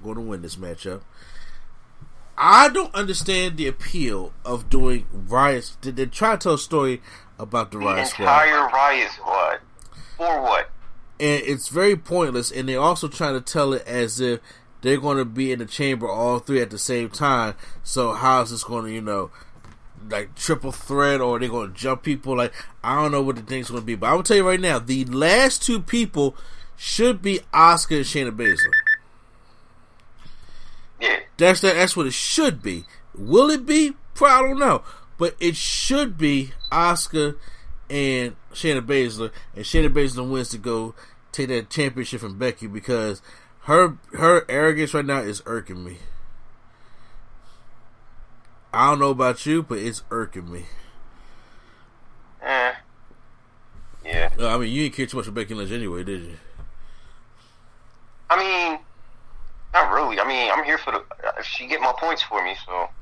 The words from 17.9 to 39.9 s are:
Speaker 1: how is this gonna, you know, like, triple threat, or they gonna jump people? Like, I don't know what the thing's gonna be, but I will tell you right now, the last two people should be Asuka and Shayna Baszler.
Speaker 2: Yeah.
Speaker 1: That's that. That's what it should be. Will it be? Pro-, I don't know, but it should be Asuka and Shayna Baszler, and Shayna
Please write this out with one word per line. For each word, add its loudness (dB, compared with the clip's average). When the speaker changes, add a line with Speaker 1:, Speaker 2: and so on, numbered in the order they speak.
Speaker 1:
how 4
is -2
this -6
gonna, -6
you -8
know, -4
like, -6
triple -4
threat, 0
or 0
they -2
gonna -6
jump -4
people? -2
Like, 0
I 0
don't 2
know 2
what 0
the -10
thing's -8
gonna -6
be, -4
but -2
I 6
will 2
tell 6
you 4
right 4
now, 2
the -2
last 4
two 2
people 0
should 2
be 0
Asuka 6
and -2
Shayna -4
Baszler. 2
Speaker 2:
Yeah. 0
Speaker 1:
That's 6
that. 4
That's 2
what 0
it -4
should 0
be. -6
Will 6
it -2
be? 4
Pro-, 6
I 8
don't 2
know, 4
but 0
it 0
should 0
be 0
Asuka 2
and -2
Shayna 0
Baszler, 0
and -10
Shayna 6